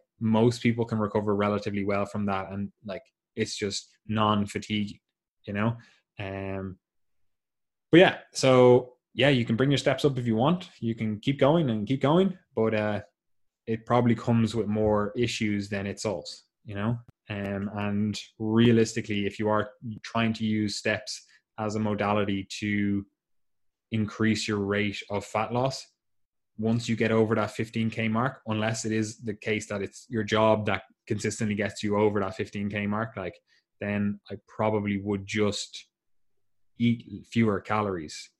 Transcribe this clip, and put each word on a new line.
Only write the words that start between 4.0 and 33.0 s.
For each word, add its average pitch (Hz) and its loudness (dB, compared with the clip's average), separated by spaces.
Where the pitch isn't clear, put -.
non-fatigue, 107 0
you 104 -8
know? 110 0
Um, 98 -8
but 160 10
yeah, 180 6
so, 127 6
yeah, 127 4
you 127 2
can 117 0
bring 135 2
your 139 4
steps 135 0
up 135 2
if 123 -4
you 113 2
want. 156 0
You 113 -2
can 110 -4
keep 143 -2
going 147 4
and 107 -2
keep 131 -2
going, 180 2
but, 110 0
uh, 107 -2
it 113 -6
probably 120 4
comes 117 2
with 104 -2
more 104 2
issues 107 -2
than 101 -4
it 98 -8
solves, 92 -4
you 104 -12
know? 110 -2
Um, 101 -6
and 104 -2
realistically, 110 2
if 98 -6
you 107 -2
are 107 0
trying 113 -2
to 113 -6
use 107 -2
steps - -4
as 110 -4
a - -2
modality 101 0
to 101 -2
increase 107 0
your 107 -2
rate 104 -2
of 101 -6
fat 110 -4
loss, 127 -2
once 117 0
you 117 0
get 110 2
over 110 4
that 107 -2
fifteen 113 -4
K 110 -4
mark, 120 -2
unless 110 -2
it 110 -2
is 110 -4
the 110 -8
case 107 -4
that 101 -6
it's - -12
your 110 -4
job 107 2
that 98 -2
consistently 107 -2
gets 101 -4
you 104 0
over 104 2
that 95 -4
fifteen 101 -6
K 104 -4
mark, 110 -4